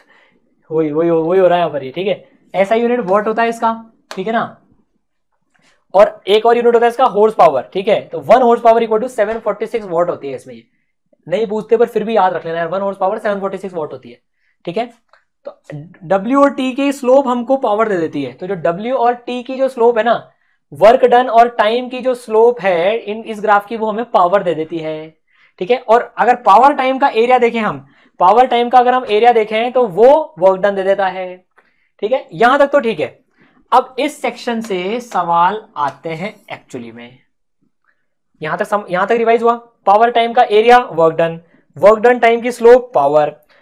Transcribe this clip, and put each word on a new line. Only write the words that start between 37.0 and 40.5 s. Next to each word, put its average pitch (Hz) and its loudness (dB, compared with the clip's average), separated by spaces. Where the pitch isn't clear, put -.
यहां 156 -6
तक 202 -6
सम-, 208 -4
यहां 185 -2
तक 220 0
revise 233 0
हुआ, 233 2
Power 214 4
time 233 0
का 247 4
एरिया, 226 4